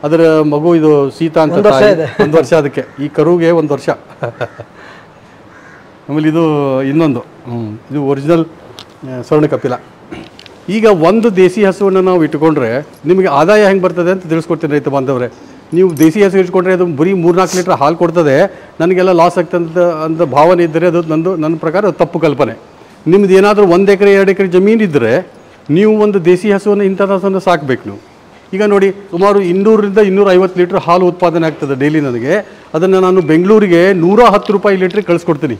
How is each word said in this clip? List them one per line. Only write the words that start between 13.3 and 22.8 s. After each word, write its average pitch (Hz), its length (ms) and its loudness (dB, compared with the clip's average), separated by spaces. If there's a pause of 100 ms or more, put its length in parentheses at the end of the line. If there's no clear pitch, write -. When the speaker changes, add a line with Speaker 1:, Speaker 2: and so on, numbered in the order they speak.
Speaker 1:
ಹೆಂಗೆ 190 160 2
ಬರ್ತದೆ 175 280 -2
ಅಂತ 185 160 -4
ತಿಳಿಸ್ಕೊಡ್ತೀನಿ 160 460 -4
ರೈತ 147 160 -2
ಬಾಂಧವರೇ. 131 440 -4 (400)
ನೀವು 170 260 0
ದೇಸಿ 160 260 2
ಹಸು 190 140 0
ಇಟ್ಕೊಂಡ್ರೆ 185 340 0
ಅದು 180 140 0
ಬರೀ 165 260 -2
ಮೂರ್ನಾಲ್ಕು 180 440 0
ಲೀಟ್ರ್ 185 160 -2
ಹಾಲು 143 240 0
ಕೊಡ್ತದೆ, 170 640 0 (200)
ನನಗೆಲ್ಲ 180 320 0
loss 175 260 2
ಆಗ್ತದೆ 175 260 -4
ಅಂತ, 165 140 -6
ಅಂತ 160 440 -2
ಭಾವನೆ 165 420 2
ಇದ್ದರೆ 160 220 -2
ಅದು 170 160 0
ನಂದು, 165 340 -2
ನನ್ನ 160 200 -4
ಪ್ರಕಾರ 160 280 -4
ಅದು 185 80 0
ತಪ್ಪು 165 260 -4
ಕಲ್ಪನೆ. 143 340 0 (540)